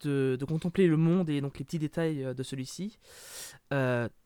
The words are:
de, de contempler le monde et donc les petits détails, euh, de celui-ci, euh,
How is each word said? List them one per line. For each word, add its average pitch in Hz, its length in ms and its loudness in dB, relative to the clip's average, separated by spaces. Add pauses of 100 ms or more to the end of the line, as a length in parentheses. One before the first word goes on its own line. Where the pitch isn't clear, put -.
de, 135 340 2
de 139 60 -6
contempler 170 400 2
le 156 100 6
monde 165 320 4
et 143 140 0
donc 139 160 -6
les 139 80 -8
petits 165 120 -4
détails, 151 460 -2
euh, 131 80 -4
de 131 100 -6
celui-ci, 135 560 -8 (760)
euh, 123 340 2 (180)